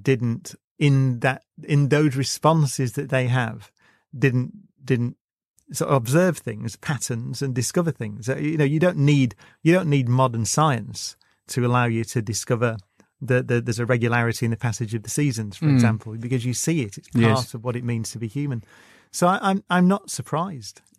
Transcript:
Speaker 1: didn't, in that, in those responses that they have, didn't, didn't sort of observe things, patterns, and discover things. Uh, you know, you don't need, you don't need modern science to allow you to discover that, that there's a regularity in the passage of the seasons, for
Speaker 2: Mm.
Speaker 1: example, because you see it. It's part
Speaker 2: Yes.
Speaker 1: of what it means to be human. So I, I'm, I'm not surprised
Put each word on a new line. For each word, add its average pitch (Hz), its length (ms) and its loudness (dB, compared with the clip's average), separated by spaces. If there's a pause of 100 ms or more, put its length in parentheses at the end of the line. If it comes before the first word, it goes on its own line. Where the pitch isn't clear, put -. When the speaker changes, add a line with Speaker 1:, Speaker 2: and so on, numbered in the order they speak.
Speaker 1:
didn't, 120 540 -2 (240)
in 135 420 2
that, 135 220 -2 (220)
in 143 240 2
those 147 280 2
responses 143 760 0
that 143 180 -8
they 131 160 0
have, 123 440 -2 (460)
didn't, 123 360 0 (320)
didn't 123 320 -2 (560)
sort 160 180 -4
of 147 60 4
observe 147 420 2
things, 113 380 -8
patterns, 123 640 -6
and 131 120 -2
discover 165 360 0
things. 107 380 -8
Uh, 135 80 -2
you 151 200 -4
know, 151 80 4
you 151 160 2
don't 175 180 4
need, 139 360 4 (280)
you 160 100 4
don't 180 160 2
need 139 200 2
modern 123 360 2
science 117 720 -2 (320)
to 123 180 -2
allow 123 180 2
you 113 200 0
to 117 180 -4
discover 113 540 -2 (440)
that, 123 280 0
that 120 180 0
there's 113 120 -2
a 120 80 -2
regularity 117 600 0
in 113 40 0
the 113 60 -2
passage 113 380 -4
of 110 80 -4
the - 80 -14
seasons, 113 460 -2
for 160 100 -2
Speaker 2:
Mm. 143 80 6
Speaker 1:
example, 117 420 2
because 120 280 -4
you 123 100 -2
see 160 280 -2
it. 104 160 -8
It's - 120 -20
part 120 120 2
Speaker 2:
Yes. 113 320 2
Speaker 1:
of 113 100 -12
what 123 120 -4
it 123 80 -6
means 117 280 -4
to - 60 -12
be 117 100 -6
human. 139 360 -4 (480)
So - 160 0
I, 190 140 2
I'm, 196 280 0
I'm 180 180 4
not 202 220 0
surprised 151 680 -8 (180)